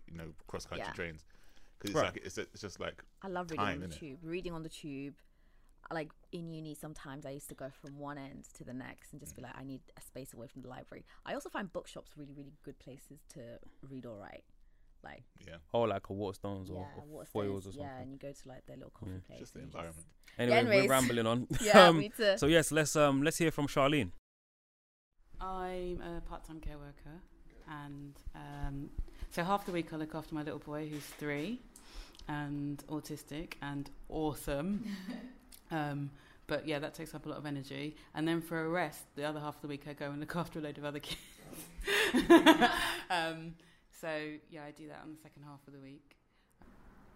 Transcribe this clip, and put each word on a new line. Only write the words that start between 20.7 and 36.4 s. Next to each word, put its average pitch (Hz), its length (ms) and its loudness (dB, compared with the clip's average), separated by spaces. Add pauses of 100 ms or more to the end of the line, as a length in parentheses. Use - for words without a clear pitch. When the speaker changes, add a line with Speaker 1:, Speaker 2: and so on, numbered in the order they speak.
Speaker 2:
anyways. 196 180 8
Speaker 3:
rambling 120 380 6
on. 120 260 4
<laughs> - 80 2
Speaker 2:
Yeah, 208 260 12
Speaker 3:
Um, 165 120 10
Speaker 2:
me - 100 2
too. 208 280 4
Speaker 3:
so 143 100 6
yes, 160 240 8
let's, 151 240 4
um, 143 260 8
let's 156 160 4
hear 160 140 4
from 147 160 2
Charlene. 139 460 4 (1300)
Speaker 4:
I'm 185 640 -2
a 170 200 -4
part-time 160 400 -10
care 151 160 -6
worker, 143 440 -14 (460)
and, 143 460 -10 (200)
um, 143 560 -4 (420)
so 170 120 0
half 202 220 2
the 196 60 -4
week 165 200 0
I 160 60 -4
look 156 180 -4
after 156 180 -6
my 151 100 -2
little 151 160 -4
boy 151 280 -6
who's 151 180 -6
three 151 540 -4 (680)
and 143 600 -2
autistic 151 760 -6
and 143 280 -4 (200)
awesome. 156 840 0
Speaker 2:
<laughs> 196 60 -4 (720)
Speaker 4:
Um, 143 400 0 (340)